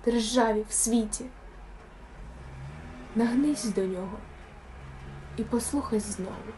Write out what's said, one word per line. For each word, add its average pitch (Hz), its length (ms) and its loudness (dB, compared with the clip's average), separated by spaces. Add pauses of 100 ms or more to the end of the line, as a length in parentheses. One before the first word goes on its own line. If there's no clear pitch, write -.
в - 40 -8
державі, 226 640 6
в - 40 -4
світі. 226 520 4 (1900)
Нагнись 247 500 4
до 196 200 2
нього 185 320 -2 (1200)
і 226 60 0
послухай 233 560 2
знову. 208 580 -4